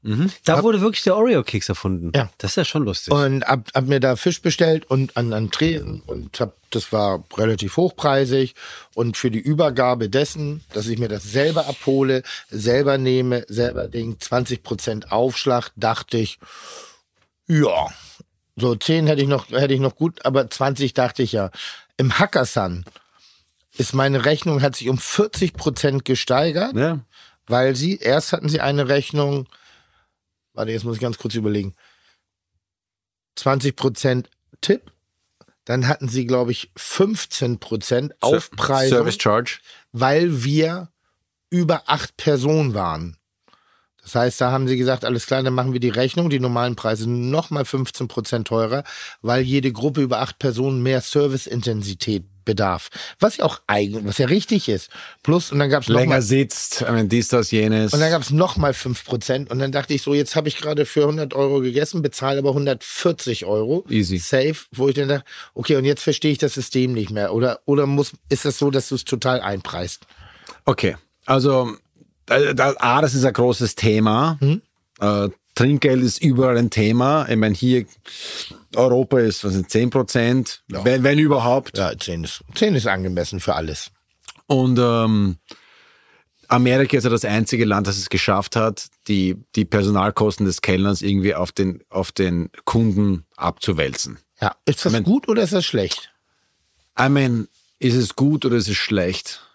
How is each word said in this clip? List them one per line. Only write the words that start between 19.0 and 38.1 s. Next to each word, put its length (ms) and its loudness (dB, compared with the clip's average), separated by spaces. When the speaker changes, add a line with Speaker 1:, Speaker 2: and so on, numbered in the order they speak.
Speaker 3:
hätte 140 2
ich 80 2
noch, 220 -2
hätte 220 2
ich 60 2
noch 160 0
gut, 300 -4
aber 240 2
zwanzig 440 -2
dachte 300 0
ich 80 -2
ja. 180 -2
Im 240 0
Hakkasan 640 0
ist 160 -2
meine 320 0
Rechnung, 360 0
hat 140 2
sich 140 -4
um 80 0
vierzig 560 -2
Prozent 500 -2
gesteigert, 720 0
Speaker 1:
Ja. 240 0
Speaker 3:
weil 300 2
sie, 220 -2
erst 340 0
hatten 160 -2
sie 100 0
eine 300 0
Rechnung, 580 0
warte, 160 -6
jetzt 140 -6
muss 120 -4
ich 40 -8
ganz 160 -4
kurz 160 -8
überlegen, 400 -4
zwanzig 400 0
Prozent 540 -2
Tipp, 300 -2
dann 220 0
hatten 200 -2
sie, 200 -4
glaub 220 0
ich, 260 -8
fünfzehn 840 -2
Prozent 540 -4